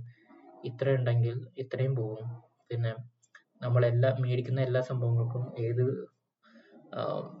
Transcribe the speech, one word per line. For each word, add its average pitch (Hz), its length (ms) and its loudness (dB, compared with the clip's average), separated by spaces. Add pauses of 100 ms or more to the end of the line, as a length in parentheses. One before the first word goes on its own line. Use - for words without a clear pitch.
(640)
ഇത്ര 135 320 0
ഉണ്ടെങ്കിൽ 120 520 2 (100)
ഇത്രയും 131 380 -2
പോവും. 110 320 -4 (420)
പിന്നെ 117 260 -2 (680)
നമ്മളെല്ലാ, 120 580 4
മേടിക്കുന്ന 123 420 0
എല്ലാ 127 200 2
സംഭവങ്ങൾക്കും 120 640 0 (160)
ഏത്, 120 260 0 (1120)
ആ, 113 60 -4 (400)